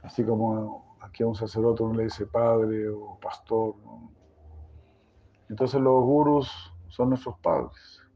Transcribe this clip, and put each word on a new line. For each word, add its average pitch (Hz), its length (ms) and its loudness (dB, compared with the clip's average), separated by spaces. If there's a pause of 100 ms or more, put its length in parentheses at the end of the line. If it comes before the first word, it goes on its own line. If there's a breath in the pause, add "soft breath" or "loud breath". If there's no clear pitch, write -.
Así - 220 -4
como 110 640 -2 (220)
que 117 140 -2
un 113 100 -2
sacerdote 113 480 0
no 110 100 -2
le 113 100 0
dice 107 220 -6
padre 110 640 0
o 104 300 -12
pastor, 113 640 -4
¿no? 113 280 -20 (1400)
Entonces 131 320 0
los 131 220 6
gurús 147 720 2 (140)
son 123 220 0
nuestros 127 300 -4
padres. - 640 -4 (140)